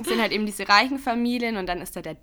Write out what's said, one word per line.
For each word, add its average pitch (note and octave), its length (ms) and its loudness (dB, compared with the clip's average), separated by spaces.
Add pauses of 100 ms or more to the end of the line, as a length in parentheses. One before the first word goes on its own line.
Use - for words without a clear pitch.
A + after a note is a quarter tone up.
sind A#3 140 2
halt G#3+ 100 2
eben G#3+ 160 0
diese G3+ 220 -6
reichen B3 300 6
Familien A#3+ 580 -2
und F#3+ 100 -4
dann F3 140 -4
ist - 160 -10
da F3+ 60 -10
der D#3+ 200 -10